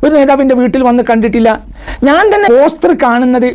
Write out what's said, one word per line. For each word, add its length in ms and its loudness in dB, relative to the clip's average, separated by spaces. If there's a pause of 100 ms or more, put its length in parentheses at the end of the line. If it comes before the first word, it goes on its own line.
ഒരു 60 2
നേതാവിൻ്റെ 440 2
വീട്ടിൽ 280 0
വന്ന് 280 0
കണ്ടിട്ടില്ല. 500 0 (440)
ഞാൻ 300 2
തന്നെ 240 2
പോസ്റ്റർ 440 0
കാണുന്നത് 520 0